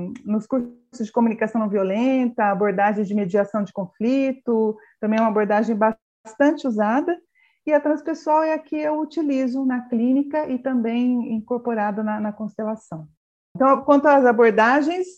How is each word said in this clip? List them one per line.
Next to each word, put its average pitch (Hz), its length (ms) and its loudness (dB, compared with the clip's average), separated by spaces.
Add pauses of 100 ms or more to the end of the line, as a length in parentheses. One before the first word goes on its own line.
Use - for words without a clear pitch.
(220)
nos 214 240 -4
cursos - 580 -6
de 208 60 -10
comunicação 226 480 0
não 214 100 -2
violenta, 233 760 0
abordagens 202 640 0
de 202 60 -6
mediação 202 480 0
de 190 120 -8
conflito, 226 1040 -2 (240)
também 220 180 0
é - 20 4
uma 226 80 2
abordagem 214 460 0
bastante 277 920 0
usada. 254 520 0 (480)
E 302 80 -2
a 294 80 4
transpessoal 302 600 0
é 320 100 0
a 311 60 -2
que 311 180 -8
eu 302 200 -2
utilizo 269 680 -2
na 247 160 -2
clínica 269 680 0
e 254 80 -2
também 240 760 -2
incorporado 220 680 -4
na, 214 180 -4
na 208 120 -4
constelação. 214 760 -10 (460)
Então, 269 280 4
quanto 285 260 4
às 277 180 6
abordagens, 240 840 4 (100)